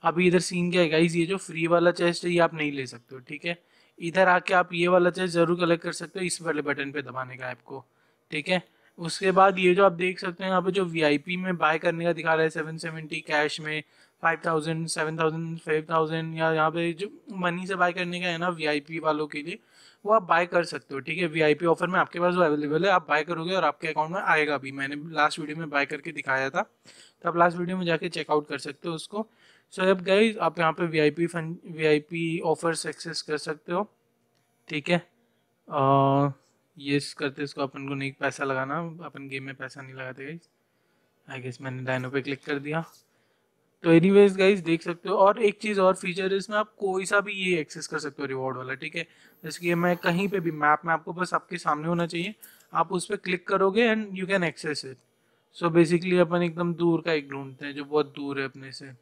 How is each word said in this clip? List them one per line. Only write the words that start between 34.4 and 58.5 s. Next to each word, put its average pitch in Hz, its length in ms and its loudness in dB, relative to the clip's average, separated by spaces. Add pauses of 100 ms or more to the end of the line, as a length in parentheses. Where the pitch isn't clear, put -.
ठीक 151 220 -6
है। 175 200 0 (600)
अ, 147 120 0 (960)
ये 139 200 -2
इस 143 160 -4
करते 143 300 -6
इसको 139 180 -8
अपन 139 260 -6
को 143 60 -6
नहीं 139 180 -6
पैसा 139 320 -4
लगाना, 143 580 -4
अपन 139 260 -16
गेम 135 160 -10
में 135 120 -12
पैसा 131 260 -14
नहीं 131 120 -16
लगाते 131 320 -12
गाइस। 165 240 -16 (840)
I 127 140 -12
guess 127 160 -10
मैंने 131 220 -8
डायनो 127 260 -4
पे 135 120 -2
क्लिक 135 240 -8
कर 147 140 -4
दिया। 151 260 -6 (1000)
तो 170 80 2
anyways 190 460 8
गाइस, 190 220 6
देख 165 220 0
सकते 175 280 -8
हो। 196 60 0
और 202 280 6
एक 208 180 2
चीज़ 208 180 -2
और 185 160 6
फीचर 190 360 -4
है 196 60 0
इसमें, 208 200 -4
आप 214 220 -2
कोई 190 260 -2
सा 202 140 2
भी 202 140 -6
ये 185 260 0
एक्सेस 151 280 -8
कर 156 120 -6
सकते 147 240 -10
हो 139 40 -6
रिवॉर्ड 131 300 -4
वाला, 127 160 -8
ठीक 160 220 -12
है। 165 120 -8 (360)
जैसे 160 180 -10
कि 175 140 2
मैं 175 220 2
कहीं 180 300 0
पे 190 120 -2
भी 165 120 -4
मैप 151 340 2
में, 165 80 2
आपको 160 200 -4
बस 175 200 -4
आपके 175 240 -4
सामने 156 300 -2
होना 170 200 0
चाहिए, 175 260 -6 (400)
आप 165 180 0
उस 180 140 -2
पर 208 120 -4
क्लिक 180 300 -4
करोगे 196 460 4
and 208 240 -6
you 185 140 -4
can 190 120 2
access 151 420 -6
it। 131 120 -16 (600)
So 170 180 0
basically 175 440 4
अपन 175 240 4
एकदम 175 300 -2
दूर 165 320 2
का 165 80 0
एक 143 160 -4
ढूंढते 135 360 -10
हैं 143 100 -8
जो 143 100 -8
बहुत 143 300 0
दूर 139 240 -6
है 139 60 -2
अपने 135 260 -14